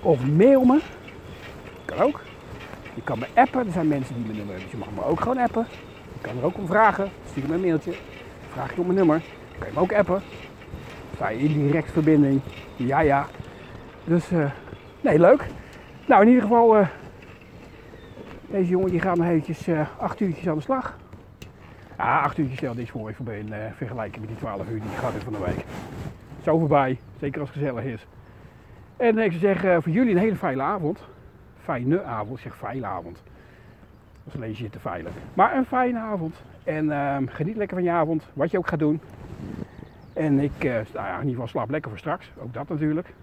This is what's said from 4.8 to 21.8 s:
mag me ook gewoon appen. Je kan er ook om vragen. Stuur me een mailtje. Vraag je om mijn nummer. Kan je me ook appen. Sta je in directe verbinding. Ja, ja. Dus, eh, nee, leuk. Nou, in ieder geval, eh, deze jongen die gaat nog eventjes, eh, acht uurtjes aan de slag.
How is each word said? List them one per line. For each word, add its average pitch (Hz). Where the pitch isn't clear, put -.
mag 101
me 135
ook -
gewoon 254
appen. 233
Je -
kan 117
er 123
ook 180
om 196
vragen. 202
Stuur 135
me 156
een 175
mailtje. 170
Vraag 127
je 185
om 175
mijn 180
nummer. 165
Kan 87
je 104
me 127
ook 185
appen. 190
Sta 98
je 110
in 151
directe 147
verbinding. 147
Ja, 135
ja. 143
Dus, 165
eh, 151
nee, 156
leuk. 214
Nou, 190
in 214
ieder 247
geval, 226
eh, 196
deze 190
jongen 185
die 175
gaat 180
nog 170
eventjes, 165
eh, 151
acht -
uurtjes 175
aan 156
de 151
slag. 262